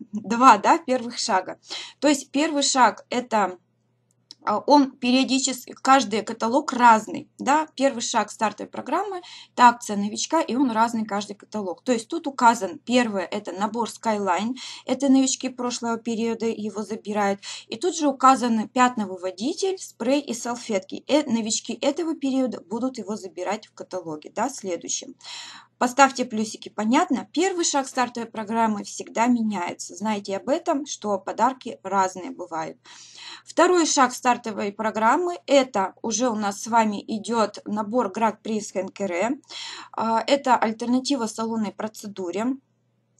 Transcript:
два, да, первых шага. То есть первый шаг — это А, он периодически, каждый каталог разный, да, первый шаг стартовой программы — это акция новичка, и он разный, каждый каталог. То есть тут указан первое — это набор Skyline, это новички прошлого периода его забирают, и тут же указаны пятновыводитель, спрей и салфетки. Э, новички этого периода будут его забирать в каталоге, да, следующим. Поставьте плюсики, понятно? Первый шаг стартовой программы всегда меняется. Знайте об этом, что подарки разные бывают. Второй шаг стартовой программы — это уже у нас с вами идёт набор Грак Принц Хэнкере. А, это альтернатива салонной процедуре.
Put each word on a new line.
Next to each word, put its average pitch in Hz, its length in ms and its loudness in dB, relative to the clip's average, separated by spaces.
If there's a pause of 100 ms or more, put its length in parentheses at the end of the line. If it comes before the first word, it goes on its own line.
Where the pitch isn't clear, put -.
(120)
два, 233 460 6
да, 240 220 4
первых 247 400 -4
шага. - 400 -2 (400)
То 277 80 2
есть 277 240 2
первый 285 320 0
шаг — 233 480 4
это 220 480 -2 (840)
А, 208 140 0
он 277 320 6
периодически, 254 840 0
каждый 226 480 2
каталог 226 520 -2
разный, 233 560 4 (100)
да, 294 360 2
первый 247 260 0
шаг 214 280 -2
стартовой 202 400 -4
программы — 349 520 -4 (320)
это - 160 4
акция 233 260 0
новичка, 214 460 -2
и - 140 -4
он 262 160 2
разный, 220 340 0
каждый 202 300 -6
каталог. 190 480 -8
То 254 100 0
есть 226 140 -2
тут 330 200 -8
указан 233 520 2
первое — 226 440 0
это 202 280 -8
набор 214 360 -2
Skyline, 208 680 -2 (300)
это 262 240 0
новички 262 400 4
прошлого 240 480 -4
периода 226 500 -4
его 208 360 -6
забирают, 202 560 -2 (280)
и 226 100 -8
тут 339 180 -2
же 294 120 0
указаны 240 600 4
пятновыводитель, 220 1120 -2
спрей 269 420 -2
и 233 120 -6
салфетки. 233 760 -6
Э, 294 160 4
новички 226 580 -4
этого 320 340 -2
периода 262 460 -2
будут 240 360 -6
его 208 180 -8
забирать 185 520 -8
в - 60 -20
каталоге, 165 640 -12
да, 233 140 -2
следующим. 175 680 -8 (680)
Поставьте 254 400 4
плюсики, 220 460 -6
понятно? 233 640 2
Первый 349 320 0
шаг 269 220 0
стартовой 240 420 -4
программы 214 560 -2
всегда 214 420 -2
меняется. 208 680 -2
Знайте 202 420 -4
об 190 100 -12
этом, 302 380 0
что 202 340 -4
подарки 262 640 -2
разные 277 480 -2
бывают. 165 460 -10 (640)
Второй 339 420 4
шаг 254 280 2
стартовой 220 580 -2
программы — 226 760 0
это 269 560 2
уже 226 280 -2
у 214 60 -2
нас 202 260 -4
с - 60 -12
вами 220 380 2
идёт 214 600 -2
набор 208 480 -2
Грак 214 280 0
Принц 214 300 -4
Хэнкере. 196 680 -2 (500)
А, 226 340 0
это 262 300 2
альтернатива 240 720 0
салонной 226 460 -4
процедуре. 202 720 -8 (760)